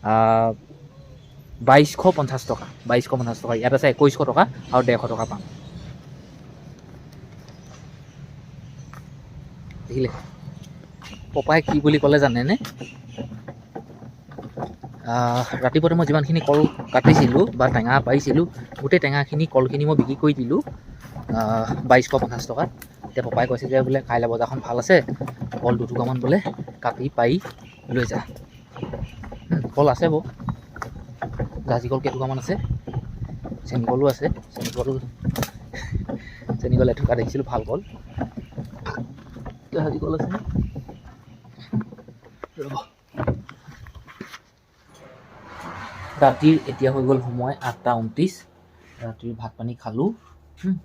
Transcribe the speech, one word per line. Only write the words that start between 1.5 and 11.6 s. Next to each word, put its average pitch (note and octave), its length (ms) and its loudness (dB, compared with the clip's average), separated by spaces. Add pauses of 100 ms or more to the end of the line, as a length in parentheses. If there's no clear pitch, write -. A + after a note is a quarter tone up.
বাইছশ C#3 340 8 (200)
পঞ্চাছ C3+ 320 -2
টকা। A2 180 -4 (220)
বাইছশ A#2+ 220 2
পঞ্চাছ A#2+ 300 -2
টকা। A#2 140 -4
ইয়াত A#2+ 200 2
আছে C#3 140 4
একৈছশ C#3 340 4
টকা C#3+ 220 4 (280)
আৰু B2+ 140 6
ডেৰশ A#2+ 240 2
টকা A2+ 160 -4
পাম। G3 160 -10 (4000)
দেখিলে? B2 280 -2 (1200)
পপাই D3+ 320 4